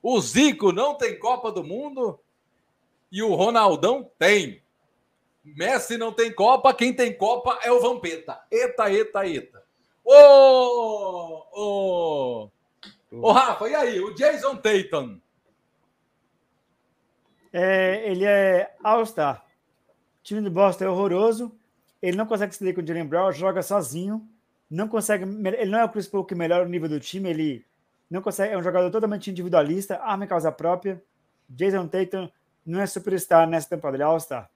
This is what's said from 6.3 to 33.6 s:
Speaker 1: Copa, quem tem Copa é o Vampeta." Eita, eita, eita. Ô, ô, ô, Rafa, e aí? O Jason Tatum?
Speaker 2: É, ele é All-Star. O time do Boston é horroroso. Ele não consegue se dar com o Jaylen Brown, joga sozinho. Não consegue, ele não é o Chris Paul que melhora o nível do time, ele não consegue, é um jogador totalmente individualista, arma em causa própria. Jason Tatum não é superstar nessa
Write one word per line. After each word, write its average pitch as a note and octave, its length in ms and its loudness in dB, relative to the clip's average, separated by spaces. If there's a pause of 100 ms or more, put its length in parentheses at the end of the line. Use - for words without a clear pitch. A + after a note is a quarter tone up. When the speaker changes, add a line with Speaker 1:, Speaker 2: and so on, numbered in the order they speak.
Speaker 1:
Copa, C4 400 4
quem B3+ 220 0
tem A#3+ 220 -2
Copa A#3+ 460 -2
é A#3 80 -2
o B3 100 6
Vampeta." E3+ 600 -6 (100)
Eita, A#3 400 -2
eita, G3+ 360 -2
eita. - 360 -10 (420)
Ô, A#3+ 1500 8
ô, E3+ 1000 -4 (600)
ô, A#2+ 200 2
Rafa, B3 360 2
e C#4+ 60 -4
aí? B3 260 -2
O G3+ 140 -8
Jason C#4 420 0
Tatum? E3 640 -4 (2250)
Speaker 2:
É, F#3+ 580 0
ele F#3 140 -2
é G3 580 2
All-Star. G#3 640 -2 (760)
O - 20 -20
time G#3 180 -8
do G3+ 100 -6
Boston F#3 340 0
é F#3+ 40 -2
horroroso. G3+ 640 0 (480)
Ele F3+ 160 -2
não A3 100 -4
consegue G#3 280 -4
se G3+ 100 -12
dar F#3 100 -2
com F#3 60 -6
o D#3+ 60 -8
Jaylen E3 200 -6
Brown, F3 260 0
joga F3 300 -4
sozinho. G3 640 -6 (440)
Não F#3+ 180 -6
consegue, G#3 360 -4
ele G3+ 460 -6
não G#3+ 80 -2
é A#3 60 2
o G#3+ 40 -2
Chris G#3+ 200 -8
Paul G3 160 -6
que F#3+ 100 -10
melhora F3 300 0
o F3 40 -6
nível E3 200 -6
do D3+ 100 -6
time, F#3 300 -10
ele D#3 360 -6 (460)
não F3+ 120 -8
consegue, G3+ 320 -4
é F#3+ 40 -4
um E3+ 40 -6
jogador F3+ 280 0
totalmente G#3 400 -4
individualista, F3 680 -2
arma G3+ 260 -6
em - 40 -14
causa D#3+ 220 -2
própria. F3+ 520 -6 (460)
Jason F3+ 380 -4
Tatum F#3 420 -6 (360)
não E3+ 160 -6
é G3+ 60 -2
superstar F3+ 600 2
nessa D#3+ 220 -4